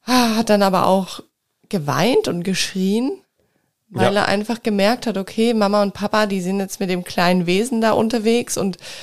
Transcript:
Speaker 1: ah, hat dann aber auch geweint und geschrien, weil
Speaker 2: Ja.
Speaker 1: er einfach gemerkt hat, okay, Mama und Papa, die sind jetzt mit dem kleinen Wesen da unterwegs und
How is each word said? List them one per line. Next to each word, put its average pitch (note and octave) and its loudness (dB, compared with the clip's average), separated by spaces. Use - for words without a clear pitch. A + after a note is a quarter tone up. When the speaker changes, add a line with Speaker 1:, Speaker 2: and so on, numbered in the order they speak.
Speaker 1:
ah, A#3+ 2
hat A3+ 0
dann G#3 4
aber F#3 2
auch F#3+ 0
geweint F3 0
und F3 -4
geschrien, F#3+ -2
weil E3+ 2
Speaker 2:
Ja. G#3 2
Speaker 1:
er - 0
einfach G#3+ -2
gemerkt G#3+ 0
hat, G#3 -4
okay, A3+ 0
Mama G#3 2
und G3 -2
Papa, G#3+ 0
die G3 -2
sind F#3 -2
jetzt F#3+ -6
mit F#3 -2
dem F3+ -2
kleinen F3+ 2
Wesen A3 0
da A3 2
unterwegs A3+ 0
und F#3+ -4